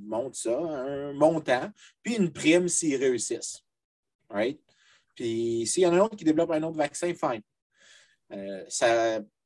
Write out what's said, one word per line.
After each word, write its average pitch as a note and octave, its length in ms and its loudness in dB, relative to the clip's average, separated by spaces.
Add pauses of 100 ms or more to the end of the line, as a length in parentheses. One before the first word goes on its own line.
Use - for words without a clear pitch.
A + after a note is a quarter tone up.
montent A#2 300 -6
ça, A#2 200 -2
un C#3+ 580 -6
montant, D3+ 580 2 (320)
puis A3+ 140 -2
une F3 140 2
prime E3 360 4
s'ils D#3 300 0
réussissent, B2 640 -2 (640)
right ? A2+ 300 -2 (560)
Puis A#2 500 -2
s'il F3 180 0
y F3 40 6
en E3+ 60 4
a - 20 6
un F#3 60 6
autre A3 140 2
qui F3 80 -10
développe D#3+ 280 2
un D#3 100 0
autre D#3+ 160 -6
vaccin, D#3 380 -2
fine. B2+ 260 -2 (920)
Euh, G2 380 -10
ça, A2+ 500 2 (260)